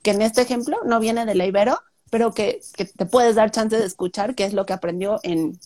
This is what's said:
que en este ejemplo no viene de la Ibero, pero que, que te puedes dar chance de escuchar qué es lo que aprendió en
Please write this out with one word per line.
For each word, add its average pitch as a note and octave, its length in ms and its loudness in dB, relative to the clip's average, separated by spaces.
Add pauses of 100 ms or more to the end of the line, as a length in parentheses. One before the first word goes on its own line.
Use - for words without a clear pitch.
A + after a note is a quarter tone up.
que G#3 100 2
en G3+ 100 0
este A3 220 4
ejemplo B3 420 -2
no A#3 160 2
viene A3+ 240 0
de G#3+ 100 -2
la F3+ 100 2
Ibero, G3+ 320 2 (320)
pero A#3 220 2
que, G3+ 300 -2 (160)
que F#3 80 -4
te - 200 -6
puedes A#3 300 4
dar A3 160 4
chance A3 260 0
de A3 80 2
escuchar F#3+ 480 -4
qué G3+ 120 -2
es G3 80 -4
lo G3 120 -2
que F#3+ 60 -6
aprendió F#3 520 -4
en E3+ 420 -2